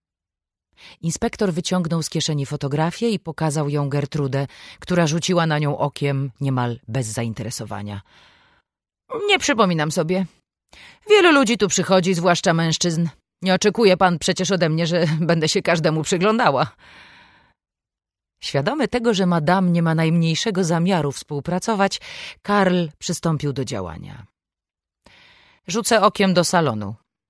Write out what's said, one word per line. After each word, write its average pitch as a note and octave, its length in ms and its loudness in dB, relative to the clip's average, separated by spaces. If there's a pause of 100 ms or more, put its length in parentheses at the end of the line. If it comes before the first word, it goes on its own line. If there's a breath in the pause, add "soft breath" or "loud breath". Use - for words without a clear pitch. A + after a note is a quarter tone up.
(1000 loud breath)
Inspektor G3 520 -2
wyciągnął E3+ 500 -2
z - 80 -8
kieszeni D3 360 -2
fotografię D3+ 640 -2
i G3+ 80 -2
pokazał D#3 500 -4
ją C#3+ 200 -2
Gertrudę, C#3 580 -2 (340 loud breath)
która F3 260 2
rzuciła E3 400 0
na D3+ 120 0
nią D3 200 0
okiem C#3 520 -2 (100)
niemal B2 380 0 (100)
bez A#2+ 180 -2
zainteresowania. G#2+ 920 -6 (1300 soft breath)
"Nie G4+ 120 2
przypominam F3+ 540 0
sobie. F#3 340 -2 (840 loud breath)
Wielu F#4 220 6
ludzi B3 260 4
tu G3+ 100 2
przychodzi, F#3 460 2
zwłaszcza F3 400 2
mężczyzn. E3 540 0 (340)
Nie F#3 120 2
oczekuje F#3+ 420 4
pan F3 220 2
przecież F3+ 320 -2
ode F3 180 2
mnie, D#3+ 180 0
że E3+ 280 0
<laughs> D#3+ 160 0
będę D#3+ 180 2
się - 140 0
każdemu D#3 400 2
przyglądała". F#3 640 2 (1800 loud breath)
Świadomy G#3+ 460 -2
tego, A#3 260 0
że F#3 120 0
madame F3+ 440 2
nie E3+ 120 2
ma E3 120 2
najmniejszego E3 680 0
zamiaru E3 480 0
współpracować, F#3 880 -4 (420 loud breath)
Karl F#3 440 2 (120)
przystąpił D3+ 540 -2
do B2+ 120 -6
działania. G2 640 -10 (1400 soft breath)
"Rzucę G#3+ 360 2
okiem G3 320 4
do E3+ 100 4
salonu", A2 500 0 (360)